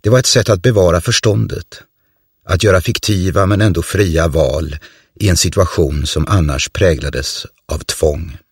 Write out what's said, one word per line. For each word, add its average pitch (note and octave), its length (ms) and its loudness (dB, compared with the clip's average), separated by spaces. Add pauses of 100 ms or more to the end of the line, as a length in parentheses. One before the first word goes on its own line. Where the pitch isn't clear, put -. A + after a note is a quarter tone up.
Det G#2 100 0
var B2+ 80 6
ett C3 80 0
sätt - 220 2
att F#2+ 140 2
bevara F#2 380 4
förståndet, - 800 -2 (600)
att F2+ 180 -2
göra F#2+ 180 4
fiktiva F#2+ 640 -2
men G2+ 140 2
ändå F2+ 220 2
fria E2+ 460 0
val D2 500 -2 (360)
i G2+ 140 -2
en F2 80 2
situation E2 720 0
som - 220 -2
annars D2+ 400 0
präglades D2 800 -2 (200)
av D#2 120 -6
tvång. D#2+ 600 -4 (140)